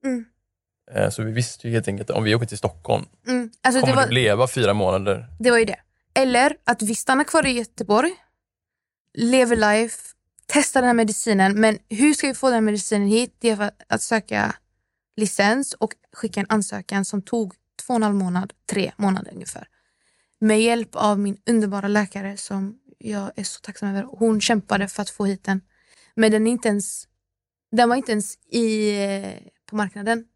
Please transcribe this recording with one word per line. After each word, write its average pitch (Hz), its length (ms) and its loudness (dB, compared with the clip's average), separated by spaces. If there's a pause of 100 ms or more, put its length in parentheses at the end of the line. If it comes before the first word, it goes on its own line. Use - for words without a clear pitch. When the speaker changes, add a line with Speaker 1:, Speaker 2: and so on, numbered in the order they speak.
Speaker 1:
Mm. 254 200 -4 (680)
Speaker 2:
Eh, 104 180 0
så 113 120 -8
vi 110 100 -4
visste 120 360 -6
ju 117 60 -2
helt 110 140 0
enkelt 101 220 -6
att - 60 -2
om 110 80 0
vi 107 100 4
åker 117 120 0
till 104 120 -10
Stockholm, - 460 -4 (220)
Speaker 1:
Mm. 247 240 -4 (120)
Alltså, 262 180 4
det 247 60 4
Speaker 2:
kommer 269 160 4
Speaker 1:
var 254 60 2
Speaker 2:
du 120 60 -2
leva 123 340 4
fyra 107 260 2
månader? 95 520 0 (120)
Speaker 1:
Det 240 120 2
var 240 80 4
ju 226 60 4
det. 202 160 -8 (340)
Eller 262 500 2
att 240 180 0
vi 214 120 -4
stannar 269 300 0
kvar 294 220 2
i 277 40 0
Göteborg, 233 600 0 (1000)
lever 240 420 4
life, 214 420 2 (480)
testar - 340 2
den 247 80 4
här 240 60 4
medicinen. 208 680 2
Men 220 180 4 (100)
hur 277 260 4
ska 285 120 -4
vi 262 80 -2
få - 120 -2
den 254 80 4
här 226 60 2
medicinen 208 480 0
hit? 226 300 0
Det 233 120 0
är 214 60 0
för 202 140 -4 (180)
att - 140 -2
söka 110 520 -2 (640)
licens 214 580 0
och - 180 -4 (200)
skicka - 280 -6
en 196 80 -4
ansökan 202 560 -2
som 196 180 -6
tog 220 320 -6 (320)
två - 60 -4
och 247 40 0
en 220 60 0
halv 208 120 0
månad, 185 380 -4 (200)
tre 196 240 -4
månader 196 380 -2
ungefär. - 340 -16 (720)
Med 214 200 4
hjälp 233 360 0
av 208 220 2
min 202 180 -2 (100)
underbara 202 420 0
läkare 202 480 -2
som 196 420 -8 (200)
jag 208 380 -8
är 202 80 -8
så - 160 -10
tacksam - 280 -8
över. 196 140 -4
Hon 220 380 0
kämpade 202 480 0
för - 140 -8
att 190 80 -6
få - 140 -6
hit 196 200 -4
den. 190 160 -2 (540)
Men 220 180 4
den 220 140 2
är 226 40 2
inte 240 180 -2
ens, 202 360 -4 (680)
den 233 160 4
var 240 80 2
inte 262 160 -2
ens 214 260 -4 (100)
i, 214 560 0
eh, 196 260 -6 (400)
på 208 60 -8
marknaden. 214 480 -4 (120)